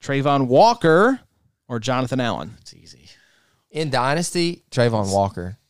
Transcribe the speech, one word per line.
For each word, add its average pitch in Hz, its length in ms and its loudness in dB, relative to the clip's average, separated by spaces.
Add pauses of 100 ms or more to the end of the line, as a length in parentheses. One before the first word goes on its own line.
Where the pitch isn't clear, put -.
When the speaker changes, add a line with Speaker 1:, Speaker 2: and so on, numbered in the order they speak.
Speaker 1:
Trayvon 139 440 0
Walker 196 720 4 (480)
or 120 120 -8
Jonathan 127 400 -4
Allen? 104 420 -6
Speaker 2:
It's - 120 -20
easy. 76 360 -20 (640)
Speaker 3:
In 151 180 -6
Dynasty, 160 840 -2
Trayvon 113 420 0
Walker. 98 440 -2 (120)